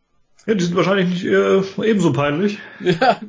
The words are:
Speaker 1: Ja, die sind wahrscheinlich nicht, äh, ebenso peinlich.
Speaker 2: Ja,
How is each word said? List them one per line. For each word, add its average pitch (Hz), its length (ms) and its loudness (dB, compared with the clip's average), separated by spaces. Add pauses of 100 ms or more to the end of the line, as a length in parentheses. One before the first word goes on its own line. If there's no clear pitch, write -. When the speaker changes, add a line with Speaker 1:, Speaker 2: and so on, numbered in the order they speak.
(480)
Speaker 1:
Ja, 220 80 0
die 180 80 0
sind 175 120 -2
wahrscheinlich 185 340 2
nicht, 180 160 -4
äh, 196 360 2 (260)
ebenso 190 240 2
peinlich. 147 460 0 (220)
Speaker 2:
Ja, 180 500 0